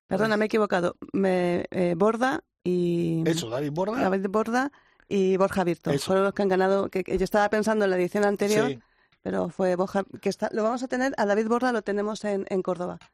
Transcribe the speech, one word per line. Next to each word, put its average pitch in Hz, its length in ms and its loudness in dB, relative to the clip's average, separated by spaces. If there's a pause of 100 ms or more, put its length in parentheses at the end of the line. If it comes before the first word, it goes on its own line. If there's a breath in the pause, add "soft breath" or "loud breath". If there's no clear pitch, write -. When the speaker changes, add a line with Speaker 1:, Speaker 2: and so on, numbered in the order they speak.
Speaker 1:
Perdona, 202 240 0
Speaker 2:
pues 208 80 2
Speaker 1:
me 214 60 2
he - 20 0
equivocado. 202 500 0 (160)
Me, 180 580 2
eh, 175 240 0
Borda 226 480 0 (220)
y 170 600 0
Speaker 3:
Eso, 160 240 0
David 143 220 -4
Borda. 202 300 -2
Speaker 1:
David 190 280 0
Borda 226 420 0 (360 soft breath)
y 190 300 2
Borja 190 260 2
Virto. 170 260 -2
Speaker 3:
Eso. 143 180 0
Speaker 1:
Fueron 190 180 2
los 196 80 0
que - 80 -2
han 196 80 2
ganado, 190 400 2
que, 185 160 -4
que - 120 -2
yo 185 60 -2
estaba 208 260 2
pensando 214 360 0
en 190 60 2
la 185 60 0
edición 180 260 0
anterior, 202 460 2
Speaker 3:
Sí. 226 100 -8 (420 soft breath)
Speaker 1:
pero 185 280 -2
fue 185 260 0
Borja, 190 280 -2 (180)
que 202 80 -2
está, 202 240 -4
lo 220 100 -2
vamos 240 200 -2
a 262 40 -6
tener, 262 300 -2
a 214 80 0
David 208 220 2
Borda 240 260 0
lo 220 80 -2
tenemos 208 420 -4
en, 202 260 -2
en 190 120 0
Córdoba. 175 360 -4 (160)